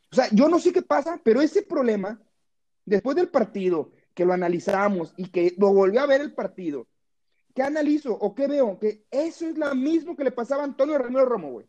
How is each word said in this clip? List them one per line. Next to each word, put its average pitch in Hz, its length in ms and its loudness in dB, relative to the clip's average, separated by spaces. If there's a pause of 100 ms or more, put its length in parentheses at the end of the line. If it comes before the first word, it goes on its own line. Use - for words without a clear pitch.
(100)
O - 60 -20
sea, 247 160 4
yo 254 160 6
no 339 100 4
sé 359 140 2
qué 359 100 0
pasa, 311 400 -2
pero 226 180 4
ese 320 220 2
problema, 220 580 -2 (640)
después 233 300 0
del 359 140 0
partido, 190 640 -2 (200)
que 175 120 -2
lo 180 80 4
analizamos 180 840 -2
y 185 120 -10
que 175 280 0
lo 196 160 4
volví 196 260 4
a 285 80 2
ver 277 140 4
el 294 140 -8
partido, 170 540 -8 (640)
¿qué 254 80 -2
analizo 294 500 -2
o 202 220 -4
qué 277 140 -2
veo? 262 320 0
Que 214 300 -4
eso 320 360 -4
es 320 100 -6
lo 294 200 -2
mismo 302 400 -2
que 277 80 -6
le 247 80 0
pasaba 277 300 -4
a 285 40 -4
Antonio 285 320 0
Ramiro 254 280 2
Romo, 180 260 -4
güey. 110 160 -16